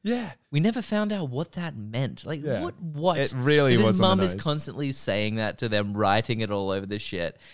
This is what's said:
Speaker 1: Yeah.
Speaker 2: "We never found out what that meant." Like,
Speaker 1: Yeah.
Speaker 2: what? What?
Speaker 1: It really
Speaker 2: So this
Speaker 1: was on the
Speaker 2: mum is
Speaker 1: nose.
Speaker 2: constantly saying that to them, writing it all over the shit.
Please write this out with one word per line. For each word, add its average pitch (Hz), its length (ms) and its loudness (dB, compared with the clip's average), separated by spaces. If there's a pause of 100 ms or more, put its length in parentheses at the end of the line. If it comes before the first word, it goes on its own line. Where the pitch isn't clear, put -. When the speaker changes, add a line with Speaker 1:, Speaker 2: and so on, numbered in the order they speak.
Speaker 1:
Yeah. 226 260 -4 (180)
Speaker 2:
"We 143 100 0
never 220 220 0
found 208 320 -2
out 165 160 -4
what 135 220 -6
that 165 260 -10
meant." 113 480 -6
Like, 151 180 -6
Speaker 1:
Yeah. 135 160 -2
Speaker 2:
what? - 180 -8
What? 160 400 -2
Speaker 1:
It 135 160 0
really 139 380 4
Speaker 2:
So 117 60 6
this - 80 6
Speaker 1:
was 185 160 4
on - 0 -
the 190 140 6
Speaker 2:
mum 190 100 2
is 180 80 0
Speaker 1:
nose. - 80 -8
Speaker 2:
constantly 147 500 -4
saying 107 440 -2
that 110 220 -2
to 120 120 -4
them, 104 240 0
writing 107 460 2
it 107 100 -2
all 98 200 -2
over 98 140 -2
the 104 140 -6
shit. 87 400 -6 (160)